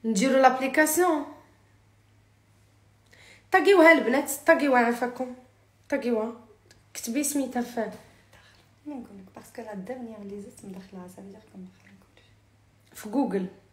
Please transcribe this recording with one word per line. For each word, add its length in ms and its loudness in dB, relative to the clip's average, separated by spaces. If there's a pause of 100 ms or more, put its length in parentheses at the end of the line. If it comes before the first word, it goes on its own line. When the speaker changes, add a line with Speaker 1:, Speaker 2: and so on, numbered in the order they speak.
Speaker 1:
نديرو 380 2
لابليكاسيون. 840 2 (2250)
طاقيوها 400 8
البنات، 380 2 (160)
طاقيوها 340 4
عافاكم. 540 -2 (540)
طاقيوها. 440 -4 (640)
كتبي 300 -6
سميتها 380 -4
في 280 -6 (960)
Speaker 2:
ما 80 -12
نقول 240 -16
لك، 60 -20 (120)
باسكو 260 -18
لا 120 -14
ديرنيير 480 -12
لي 180 -14
زيت 240 -20
مدخلها، 440 -18
صافي 200 -20
دير 120 -20 (120)
كوم 80 -20
مدخلة 320 -20 (220)
كلشي. 140 -20 (760)
Speaker 1:
في 60 -12
جوجل. 380 -2 (260)